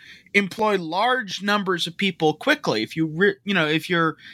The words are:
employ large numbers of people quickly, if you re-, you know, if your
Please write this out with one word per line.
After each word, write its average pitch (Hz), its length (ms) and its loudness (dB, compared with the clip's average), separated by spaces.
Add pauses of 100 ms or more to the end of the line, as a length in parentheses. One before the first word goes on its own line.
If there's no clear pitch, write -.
(340)
employ 202 440 2
large 190 640 -2
numbers 196 440 0
of 165 100 -10
people 170 380 0
quickly, 147 480 0
if - 140 -8
you 160 100 0
re-, 165 380 2
you 196 100 -2
know, 160 140 2
if 156 200 -2
your 165 280 0 (180)